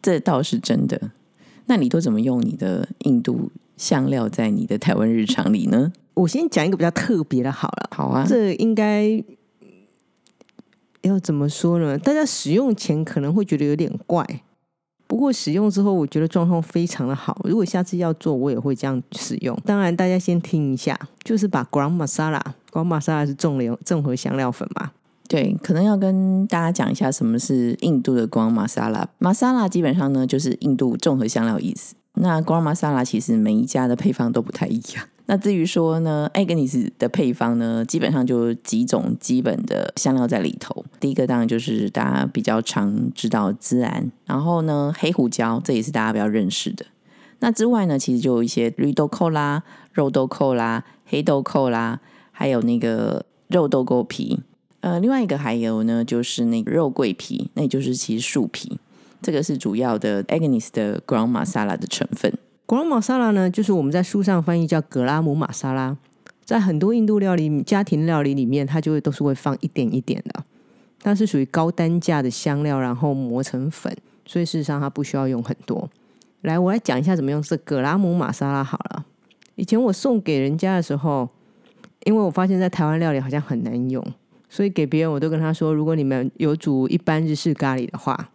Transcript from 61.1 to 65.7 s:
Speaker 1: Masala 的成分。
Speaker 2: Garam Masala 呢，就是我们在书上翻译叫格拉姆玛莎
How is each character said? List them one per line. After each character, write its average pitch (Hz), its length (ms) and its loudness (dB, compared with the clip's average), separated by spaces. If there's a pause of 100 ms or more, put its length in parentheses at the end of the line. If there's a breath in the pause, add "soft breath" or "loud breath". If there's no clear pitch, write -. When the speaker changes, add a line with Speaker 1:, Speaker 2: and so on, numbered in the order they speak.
Speaker 1:
Masala 104 480 -2
的 95 100 -8
成 - 240 -4
分。 - 200 -2 (360)
Speaker 2:
Garam 277 180 0
Masala 247 460 0
呢， 185 180 2
就 214 120 -2
是 202 100 2
我 180 80 2
们 139 100 0
在 180 120 0
书 202 200 -2
上 185 200 2
翻 170 180 2
译 165 60 2
叫 156 160 2
格 127 200 -4
拉 147 200 2
姆 147 120 0
玛 156 160 -2
莎 131 220 -6